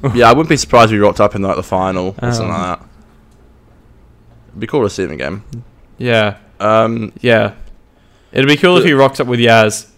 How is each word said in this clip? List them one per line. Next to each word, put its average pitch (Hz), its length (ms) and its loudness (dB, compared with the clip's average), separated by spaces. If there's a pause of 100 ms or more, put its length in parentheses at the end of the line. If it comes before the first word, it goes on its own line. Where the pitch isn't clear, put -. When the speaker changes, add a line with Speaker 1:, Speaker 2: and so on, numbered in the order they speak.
(140)
Speaker 1:
Yeah, 120 160 4
I 120 40 6
wouldn't 160 160 0
be 151 80 2
surprised 117 340 2
if 110 40 0
he 101 40 0
rocked 101 220 2
up 104 140 0
in, 101 60 -4
like, 95 140 -2
the 92 80 -6
final 92 580 -4
or 120 120 -4
something 98 200 -4
Speaker 2:
Um, 85 80 -6
Speaker 1:
like 90 180 -8
that. - 60 -20 (1600)
It'd 90 100 -20
be 113 80 -10
cool 143 160 -2
to 101 60 -2
see 95 140 -6
him 73 80 -6
again. 76 320 -10 (540)
Speaker 2:
Yeah. 113 380 -2 (240)
Speaker 1:
Um, 113 520 -2 (100)
Speaker 2:
Yeah. 110 300 2 (800)
It'd 135 160 0
be 147 100 2
cool 180 200 2
if - 60 2
Speaker 1:
but - 40 2
Speaker 2:
he 156 60 2
rocks 135 260 2
up 131 80 -2
with 123 120 -2
Yaz 113 480 2 (100)